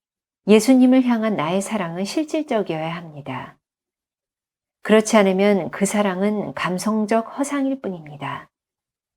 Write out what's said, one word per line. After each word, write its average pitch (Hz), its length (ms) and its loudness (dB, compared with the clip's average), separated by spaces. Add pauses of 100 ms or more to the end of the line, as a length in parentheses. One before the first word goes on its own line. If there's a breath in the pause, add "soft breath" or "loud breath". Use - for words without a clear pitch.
(480)
예수님을 254 560 6
향한 220 320 0
나의 165 260 -2
사랑은 190 440 -4
실질적이어야 208 880 -4
합니다. 147 640 -14 (1300)
그렇지 214 340 4
않으면 196 540 2
그 - 140 -4
사랑은 196 680 -2
감성적 214 840 -2
허상일 277 440 -4
뿐입니다. 147 680 -10 (680)